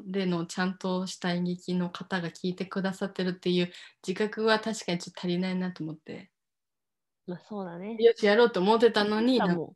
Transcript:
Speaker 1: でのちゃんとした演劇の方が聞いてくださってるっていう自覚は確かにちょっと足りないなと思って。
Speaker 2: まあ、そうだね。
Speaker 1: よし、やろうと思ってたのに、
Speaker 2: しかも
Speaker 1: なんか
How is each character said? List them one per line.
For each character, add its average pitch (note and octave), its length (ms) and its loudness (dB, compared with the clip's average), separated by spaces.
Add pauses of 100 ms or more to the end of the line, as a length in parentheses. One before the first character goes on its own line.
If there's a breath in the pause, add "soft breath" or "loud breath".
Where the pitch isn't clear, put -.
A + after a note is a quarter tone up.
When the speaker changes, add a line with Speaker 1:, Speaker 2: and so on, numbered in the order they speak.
Speaker 1:
で F#3+ 200 -2
の F3 200 0
ち - 140 -10
ゃ F3+ 60 0
ん F#3 120 -4
と F#3 300 -4
し - 100 -12
た F3 160 -2
演 F3+ 100 -2
劇 F3+ 320 -4
の F3 140 0
方 F#3 320 -6
が E3 80 -4
聞 F3+ 220 -6
い F3+ 40 -6
て F#3 100 -6
く F#3+ 160 -6
だ F#3 120 -2
さ F#3+ 140 -4
っ F#3+ 60 -16
て F#3 100 -4
る F#3 60 0
っ F3+ 40 -2
て F3+ 160 -4
い F3+ 120 2
う F3 100 -2 (360 loud breath)
自 F#3 100 -4
覚 G#3+ 280 -2
は A3 140 4
確 A3 260 -6
か F3 80 0
に F3 60 0
ち - 100 -12
ょ - 20 -16
っ - 20 -18
と - 60 -16
足 F3+ 80 -4
り F3 120 0
な F#3 120 -2
い F3+ 60 -2
な F3+ 160 -4
と D#3 100 -10
思 D#3 100 -8
っ - 40 -12
て。 F3 340 -16 (920)
Speaker 2:
ま F3+ 100 -8
あ、 D#3+ 40 -12 (100)
そ G3+ 140 -8
う - 20 -10
だ E3+ 120 -10
ね。 G#3 220 -10
Speaker 1:
よ A#3 160 6
し、 G#3+ 100 0
や G#3 120 6
ろ A#3+ 80 8
う A3+ 40 6
と F#3+ 120 0
思 G#3+ 160 6
っ - 20 -4
て A3+ 120 8
た G#3 120 2
の G#3+ 160 0
に、 B3 160 4
Speaker 2:
し A3+ 60 4
か F#3+ 60 2
も F3 60 4
Speaker 1:
な - 20 2
ん - 20 2
か - 180 -8